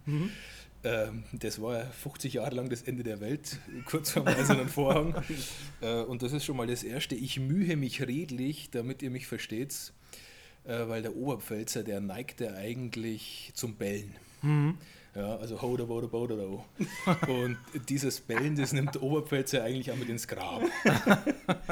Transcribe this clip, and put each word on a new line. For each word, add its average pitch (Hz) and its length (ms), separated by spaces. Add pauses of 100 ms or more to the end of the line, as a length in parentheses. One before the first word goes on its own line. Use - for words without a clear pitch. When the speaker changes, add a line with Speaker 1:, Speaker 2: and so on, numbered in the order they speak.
Speaker 1:
Mhm. 151 260 (540)
Speaker 2:
Ähm, 110 460
das 107 300
war 120 180
ja 120 60
fünfzig 135 480
Jahre 127 200
lang 127 160
das 120 120
Ende 123 220
der 107 180
Welt, 139 360 (140)
<laughs> 123 140
kurz 156 260
vorm 139 160
Eisernen 135 420
Vorhang. 147 500
Speaker 1:
<laughs> 135 40 (580)
Speaker 2:
Äh, 117 220
und 123 200
das 123 80
ist 143 140
schon 143 120
mal 117 100
das 120 160
Erste. 131 320
Ich 127 260
mühe 170 340
mich 135 320
redlich, 139 640
damit 127 300
ihr 135 80
mich 123 180
versteht's, - 640 (720)
äh, 117 220
weil 113 140
der 110 140
Oberpfälzer, 110 680
der 101 180
neigt 101 400
ja 107 120
eigentlich 113 1000
zum 113 220
Bellen. 101 400 (260)
Speaker 1:
Mhm. 147 360 (380)
Speaker 2:
Ja, 101 220
also 110 240
ho, 123 160
da, 120 80
bo, 117 160
da, 120 60
bo, 117 180
da, 117 100
da. 104 960
Und 123 260 (320)
dieses 135 320
Bellen, 135 340
das 135 180
nimmt 143 220
der 139 80
Oberpfälzer 139 600
eigentlich 127 280
auch 117 60
mit 123 120
ins 117 180
Grab. 92 360 (1080)